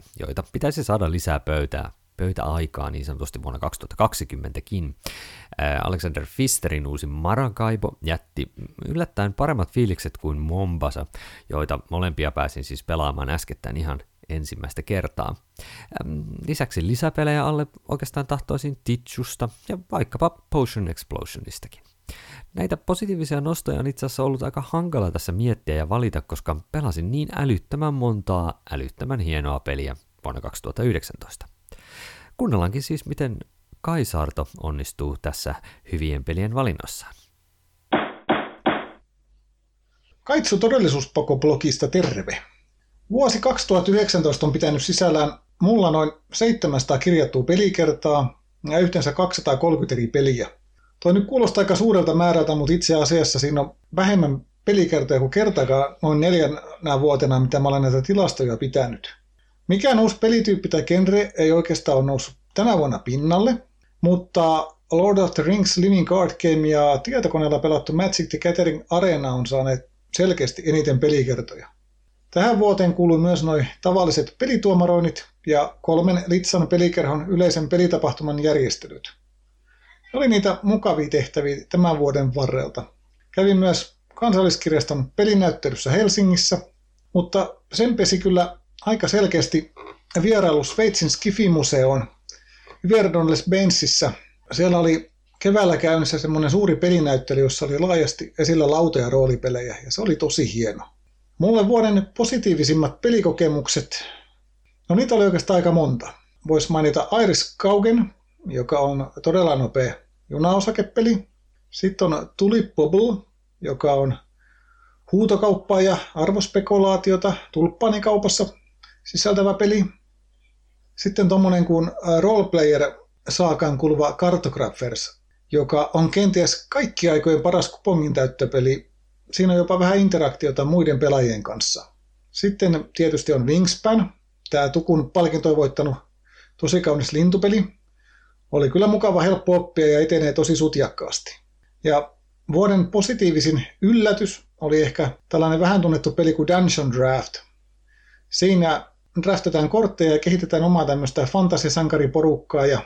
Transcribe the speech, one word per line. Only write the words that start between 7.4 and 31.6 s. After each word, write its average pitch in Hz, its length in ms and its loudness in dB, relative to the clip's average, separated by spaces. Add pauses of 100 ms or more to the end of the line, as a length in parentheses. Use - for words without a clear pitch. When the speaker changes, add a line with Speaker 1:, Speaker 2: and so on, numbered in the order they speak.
Speaker 1:
jätti 80 500 -6 (360)
yllättäen 104 460 -4
paremmat 135 360 -2
fiilikset 98 460 -4
kuin 76 220 -6
Mombasa, 78 680 -4 (420)
joita 73 300 -6 (120)
molempia 82 400 -4
pääsin 69 340 -6
siis - 180 -12
pelaamaan 73 480 -4
äskettäin - 460 -8
ihan 78 260 -6 (260)
ensimmäistä 76 540 -10
kertaa. - 540 -6 (640)
Äm, 156 240 -10 (220)
lisäksi 123 400 -4
lisäpelejä 147 580 -2
alle 147 220 -2 (220)
oikeastaan 139 380 -8
tahtoisin 143 580 -6
Titchusta - 640 -6 (200)
ja 185 100 -8 (140)
vaikkapa - 460 -2 (120)
Potion 113 380 -2
Explosionistakin. - 960 -14 (720)
Näitä 185 220 -4
positiivisia 175 640 -6
nostoja 143 400 -4
on 131 60 -4
itse 139 200 -8
asiassa 131 160 -6
ollut 135 200 -2
aika 139 240 -8
hankala 160 440 -4
tässä 85 220 -6
miettiä 104 420 -4
ja 78 140 -4
valita, 110 320 -2
koska - 360 -8 (160)
pelasin 92 380 -4
niin 147 260 -4
älyttömän 143 580 -2
montaa 101 760 -4
älyttömän 67 500 -8
hienoa 73 400 -2
peliä 69 360 -8 (280)
vuonna 65 160 -10
kaksituhatta - 420 -10
yhdeksäntoista. - 640 -6 (880)